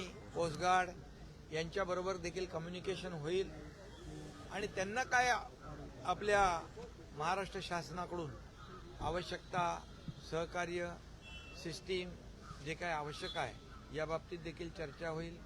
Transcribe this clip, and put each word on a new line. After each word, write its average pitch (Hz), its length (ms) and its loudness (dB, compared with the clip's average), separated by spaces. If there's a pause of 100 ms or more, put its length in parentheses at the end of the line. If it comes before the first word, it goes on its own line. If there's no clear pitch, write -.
(360)
कोस्ट 165 240 2
गार्ड 180 300 8 (640)
यांच्याबरोबर 180 640 2
देखील 175 280 -2
कम्युनिकेशन 175 680 -2
होईल. 165 360 2 (1000)
आणि 196 160 -2
त्यांना 202 360 2
काय 247 300 8 (680)
आपल्या 185 580 8 (540)
महाराष्ट्र 180 480 2
शासनाकडून 170 680 -2 (680)
आवश्यकता, 170 800 2 (500)
सहकार्य, 175 600 0 (720)
सिस्टीम 180 460 -2 (560)
जे 156 80 -2
काय 175 180 0
आवश्यक 151 460 -2
आहे, 120 160 0 (420)
या 156 100 2
बाबतीत 165 340 -2
देखील 165 300 -6
चर्चा 160 400 -4
होईल. 165 360 -4